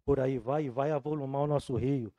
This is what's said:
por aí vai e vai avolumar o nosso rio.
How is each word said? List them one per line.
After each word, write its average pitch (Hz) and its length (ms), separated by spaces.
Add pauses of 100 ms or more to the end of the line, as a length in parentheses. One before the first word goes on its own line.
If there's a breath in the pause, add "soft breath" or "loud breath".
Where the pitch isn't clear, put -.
por 139 160
aí 131 200
vai 135 260
e 135 60
vai 135 200
avolumar 139 520
o 147 40
nosso 139 300
rio. 123 420